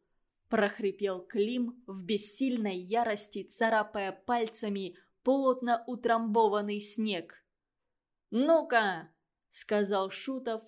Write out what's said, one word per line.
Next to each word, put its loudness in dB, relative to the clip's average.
прохрипел 0
Клим -2
в -12
бессильной -2
ярости, -2
царапая 0
пальцами -4
плотно 2
утрамбованный 2
снег. -4
"Ну-ка!" — 2
сказал 0
Шутов -6